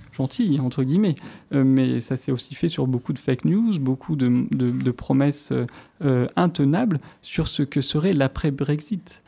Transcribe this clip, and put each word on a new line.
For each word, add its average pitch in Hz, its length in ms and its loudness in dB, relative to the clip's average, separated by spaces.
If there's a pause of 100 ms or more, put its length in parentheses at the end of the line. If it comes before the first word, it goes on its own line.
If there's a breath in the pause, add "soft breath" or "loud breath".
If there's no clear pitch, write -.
(120)
gentille, 147 480 0
entre 127 240 0
guillemets. 165 320 2 (380 loud breath)
Euh, 139 100 4
mais 131 380 4
ça 131 160 -4
s'est 135 160 -4
aussi 127 200 -6
fait 170 140 -2
sur 143 180 0
beaucoup 127 280 -2
de 127 60 -6
fake 131 260 -2
news, 196 340 2
beaucoup 135 380 -2
de, 123 340 2
de, 123 200 0
de 131 200 0
promesses, 139 600 0
euh, 123 120 0 (380 loud breath)
euh, 127 320 2
intenables 170 640 2 (220 loud breath)
sur - 260 -4
ce - 160 -2
que 139 160 -2
serait 156 320 0
l'après-Brexit. 147 1160 -2